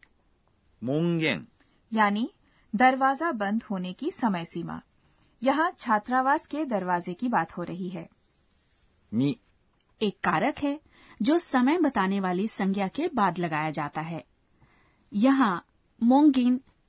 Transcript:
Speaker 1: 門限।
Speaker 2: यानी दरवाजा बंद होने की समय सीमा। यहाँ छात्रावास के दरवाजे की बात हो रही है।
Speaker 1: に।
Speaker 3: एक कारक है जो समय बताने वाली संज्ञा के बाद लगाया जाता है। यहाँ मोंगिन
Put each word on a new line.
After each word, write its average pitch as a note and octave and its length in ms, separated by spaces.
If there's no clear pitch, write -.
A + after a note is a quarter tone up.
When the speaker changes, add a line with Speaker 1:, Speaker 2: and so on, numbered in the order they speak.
Speaker 1:
門 D#3+ 380
限। B2+ 280
Speaker 2:
यानी A3 380
दरवाजा C4 600
बंद G#3 300
होने F#3 300
की D#4 180
समय F3+ 340
सीमा। E3 360
यहाँ C#4 380
छात्रावास B3+ 680
के D4+ 180
दरवाजे F3+ 480
की A#3+ 160
बात E3+ 280
हो F3 60
रही F3 260
है। F3 200
Speaker 1:
に। C3 280
Speaker 3:
एक G3+ 220
कारक F#3 360
है C#4+ 200
जो C#4+ 180
समय C4+ 400
बताने G3+ 400
वाली F#3 300
संज्ञा G3 400
के D#4+ 240
बाद F#3 260
लगाया D#3 320
जाता D3+ 300
है। D#3+ 220
यहाँ A3+ 520
मोंगिन C4 580